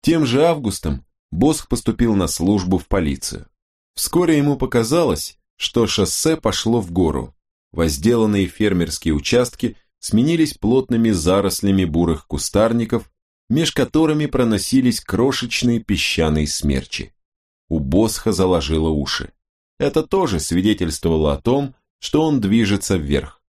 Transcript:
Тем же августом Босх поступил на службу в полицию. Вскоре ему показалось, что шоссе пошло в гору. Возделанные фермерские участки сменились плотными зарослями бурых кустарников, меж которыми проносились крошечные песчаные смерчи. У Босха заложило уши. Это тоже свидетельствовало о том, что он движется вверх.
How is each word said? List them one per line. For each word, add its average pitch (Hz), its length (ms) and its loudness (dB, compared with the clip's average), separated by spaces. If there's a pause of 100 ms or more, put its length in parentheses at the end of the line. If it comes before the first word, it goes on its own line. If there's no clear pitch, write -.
Тем 160 240 2
же 131 200 2
августом 107 600 -2 (260)
Босх 143 360 0
поступил 117 480 0
на 92 120 2
службу 92 500 0
в - 100 -6
полицию. 76 600 -4 (480)
Вскоре 165 420 2
ему 143 200 2
показалось, 127 800 0 (180)
что - 320 0
шоссе 131 480 0
пошло 113 460 0
в 87 100 -10
гору. 76 440 0 (360)
Возделанные 98 760 2
фермерские 90 680 0
участки 120 640 -2 (220)
сменились 151 560 0
плотными 113 560 0
зарослями 95 720 2
бурых 82 420 -2
кустарников, 113 840 -2 (400)
меж 156 220 0
которыми 151 540 0
проносились 123 760 0
крошечные 120 800 -2
песчаные 78 680 -2
смерчи. - 680 -4 (560)
У 80 100 -2
Босха 98 520 0
заложило 80 580 0
уши. 73 420 -4 (480)
Это 151 240 0
тоже 156 360 -2
свидетельствовало 82 960 0
о 71 80 -6
том, 135 340 -2 (240)
что 151 240 0
он 147 180 0
движется 101 560 0
вверх. 69 540 -4